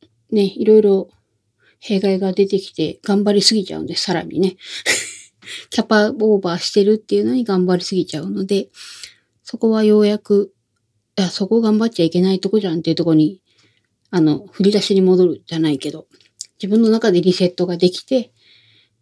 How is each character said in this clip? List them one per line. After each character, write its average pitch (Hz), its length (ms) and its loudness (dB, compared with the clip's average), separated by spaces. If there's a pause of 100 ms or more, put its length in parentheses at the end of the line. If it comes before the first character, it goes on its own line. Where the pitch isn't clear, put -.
(320)
ね、 208 120 2
い 202 220 -4
ろ 214 120 6
い 214 40 8
ろ 196 280 0 (720)
弊 196 200 -4
害 196 200 0
が 190 140 -4
出 196 140 0
て 196 120 -2
き - 120 -12
て、 - 320 -6
頑 202 200 0
張 208 100 0
り 202 80 2
す 220 120 0
ぎ 202 120 -2
ち 160 80 -12
ゃ 160 60 -8
う 156 40 -8
ん - 20 -8
で、 175 100 -10
さ - 180 -4
ら 170 100 -2
に 160 160 -8
ね。 190 160 0 (560)
<laughs> - 580 -20
キ - 120 -2
ャ - 20 -10
パ 214 280 2
オ 214 280 2
ー - 20 -4
バ 175 160 -4
ー - 20 -10
し - 120 -8
て 202 120 2
る 208 100 2
っ 214 60 2
て - 160 -4
い 202 60 0
う 214 40 -4
の 233 80 -2
に 254 100 -2
頑 185 220 0
張 180 120 2
り 180 60 -8
す - 120 -8
ぎ 180 100 0
ち - 100 -10
ゃ 147 60 -8
う 190 80 -10
の 196 160 -6
で、 196 240 -2 (720)
そ - 140 -14
こ 226 140 0
は 214 120 0
よ 214 160 4
う 208 80 4
や 208 120 0
く、 202 340 0 (640)
い 196 40 0
や、 180 80 0
そ 196 180 -6
こ 226 120 0
頑 214 180 2
張 226 100 0
っ - 20 -4
ち 175 120 -4
ゃ 165 40 4
い 160 40 0
け 175 120 0
な 190 100 2
い 190 80 0
と 190 100 -6
こ 214 100 0
じ 196 80 -2
ゃ 165 80 -4
ん 175 40 -4
っ - 20 -4
て - 80 -4
い 160 40 0
う - 20 -2
と 170 80 -2
こ 165 100 2
に、 156 280 2 (680)
あ 180 120 0
の、 151 300 0
振 - 120 -4
り 202 80 4
出 208 100 0
し 196 140 -2
に 190 60 4
戻 185 260 4
る - 180 -6
じ 165 100 -10
ゃ 160 40 -2
な 160 100 0
い 135 100 -2
け 147 120 -8
ど、 - 160 -18 (540)
自 196 60 -6
分 214 140 2
の 220 80 4
中 226 220 2
で 175 100 2
リ 180 120 2
セ 185 120 0
ッ 180 100 -4
ト 180 100 -2
が 175 120 -4
で 180 120 2
き - 140 -6
て、 254 280 -4 (720)